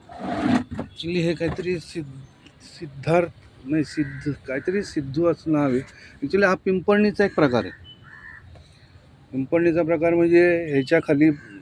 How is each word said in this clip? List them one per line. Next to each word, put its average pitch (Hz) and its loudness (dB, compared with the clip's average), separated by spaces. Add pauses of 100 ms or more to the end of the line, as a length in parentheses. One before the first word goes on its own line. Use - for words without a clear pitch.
(800)
actually 170 -6
हे 165 0
काहीतरी 170 -4
सिद्ध-, 139 -14 (600)
सिद्धार्थ, 156 -2 (340)
नाही, 147 -2
सिद्ध, 139 -6
काहीतरी 185 -6
सिद्धू 151 -4
असं 160 -2
नाव 147 2
आहे. 127 0 (460)
Actually 190 2
हा 185 2
पिंपळणीचा 202 2
एक 190 0
प्रकार 123 2
आहे. - -10 (1600)
पिंपळणीचा 165 0
प्रकार 165 0
म्हणजे 170 4
ह्याच्या 139 2
खाली, 156 4 (340)